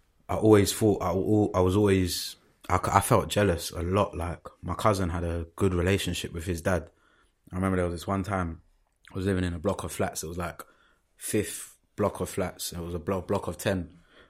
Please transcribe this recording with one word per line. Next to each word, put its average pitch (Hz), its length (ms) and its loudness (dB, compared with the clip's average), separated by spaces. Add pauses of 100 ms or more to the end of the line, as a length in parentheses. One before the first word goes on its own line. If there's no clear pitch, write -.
(300)
I 92 60 -2
always 104 360 8
thought, 104 300 2
I, 90 80 0
al-, 98 440 2
I 92 60 4
was 92 160 4
always, 95 600 2 (320)
I, 92 80 4
c-, 92 140 -2
I 98 100 6
felt 95 280 2
jealous 98 420 2
a 90 100 -6
lot. 95 340 0
Like, 85 320 -6 (140)
my 87 140 -6
cousin 95 340 2
had 87 140 -2
a 85 320 -4
good 98 180 2
relationship 87 600 0
with 82 120 -8
his 85 160 -4
dad. 87 280 0 (640)
I 90 40 -10
remember 95 220 0
there 90 80 0
was 87 100 -4
this 82 120 -10
one 98 160 -2
time 90 380 -4 (500)
I - 40 -16
was 95 100 -4
living 92 180 0
in 87 100 -2
a 85 60 -8
block 92 240 -4
of 90 80 -8
flats. - 320 -6
It 80 40 -10
was, 87 100 -10
like, 85 240 -8 (560)
fifth - 600 -4 (180)
block 101 240 -2
of 90 100 -4
flats. - 440 -6
It 87 60 -8
was 85 160 -6
a 85 40 -6
blo-, 92 220 -2
block 98 260 -4
of 87 100 -6
ten. 92 400 -4 (320)